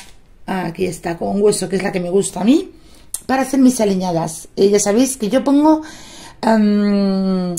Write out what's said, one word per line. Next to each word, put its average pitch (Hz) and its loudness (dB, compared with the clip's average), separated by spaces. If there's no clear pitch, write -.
aquí 185 -6
está, 170 -6
con 202 -4
hueso, 202 2
que 185 -2
es 180 -2
la 196 -4
que 190 -4
me 175 -6
gusta 190 0
a - -4
mí, 311 2
para 262 0
hacer 262 0
mis 254 4
aliñadas. 185 -2
Eh, 196 4
ya 202 4
sabéis 220 0
que 208 -4
yo 254 0
pongo, 302 2
em, 202 0